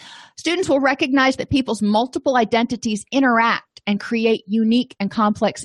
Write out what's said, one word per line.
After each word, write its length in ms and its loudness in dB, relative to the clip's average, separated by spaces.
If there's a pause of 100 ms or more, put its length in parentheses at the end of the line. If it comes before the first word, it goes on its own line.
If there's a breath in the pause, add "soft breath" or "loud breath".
(360 loud breath)
Students 320 -2
will 120 2
recognize 580 2
that 140 -8
people's 300 0
multiple 540 0
identities 760 0
interact 760 0
and 140 -2
create 480 0
unique 520 0
and 120 -4
complex 540 -2